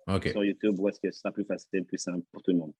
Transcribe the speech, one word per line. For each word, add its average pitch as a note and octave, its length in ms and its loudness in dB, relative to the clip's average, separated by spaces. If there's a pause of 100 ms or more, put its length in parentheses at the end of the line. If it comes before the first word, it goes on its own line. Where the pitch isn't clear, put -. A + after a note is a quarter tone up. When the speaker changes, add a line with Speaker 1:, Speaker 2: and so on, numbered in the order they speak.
Speaker 1:
Ok. F#2+ 220 2
Speaker 2:
Sur G#2 160 0
YouTube, G2+ 340 2
où G2 100 2
est-ce - 120 -4
que F#2+ 100 0
ce - 80 -10
sera F#2+ 140 -4
plus G2+ 120 -4
facile, F#2 400 -4
plus - 140 -6
simple F2 340 -6
pour D#2+ 100 -16
tout F#2+ 100 2
le F2 60 4
monde. D#2 220 -4